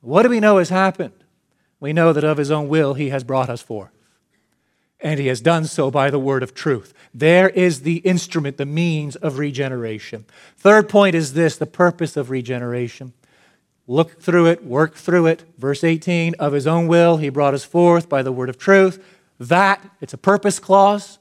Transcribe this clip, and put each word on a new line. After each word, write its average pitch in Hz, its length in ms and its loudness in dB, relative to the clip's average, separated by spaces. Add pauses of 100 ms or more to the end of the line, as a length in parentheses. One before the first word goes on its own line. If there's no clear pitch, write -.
What 156 240 2
do 247 60 4
we 233 100 0
know 208 180 6
has 170 100 0
happened? 185 460 -2 (640)
We 143 140 -8
know 165 200 2
that 147 120 0
of 156 140 0
his 143 120 -4
own 151 180 -2
will 143 260 0
he 135 160 -6
has 135 120 -6
brought 131 260 -4
us 120 140 -10
forth. 104 280 -14 (1080)
And 151 200 -4
he 139 100 -2
has 127 120 -4
done 160 240 2
so 143 260 -2
by 139 200 0
the 143 80 -2
word 135 260 -2
of 123 100 -16
truth. 127 400 -6 (180)
There 170 360 4
is 180 340 0
the 165 160 -2
instrument, 165 580 -2
the 139 100 -6
means 156 500 -4
of 139 220 -6
regeneration. 123 880 -8 (300)
Third 208 320 4
point 196 280 4
is 143 180 -4
this, 160 220 0
the 147 100 -6
purpose 170 500 -2
of 127 140 -8
regeneration. 123 840 -8 (760)
Look 147 320 -2
through 170 260 2
it, 165 180 0
work 151 300 -2
through 170 320 0
it. 165 180 -2 (140)
Verse 139 240 -4
eighteen, 165 560 -2
"Of 147 140 -2
his 143 160 -2
own 170 180 0
will 170 300 4
he 151 140 -4
brought 139 220 0
us 139 120 -6
forth 170 440 2
by 135 140 -2
the 131 80 -4
word 127 180 -6
of 127 100 -12
truth." 190 460 2 (360)
That, 185 440 0 (160)
it's - 140 -14
a 127 40 -18
purpose 202 420 0
clause 196 600 2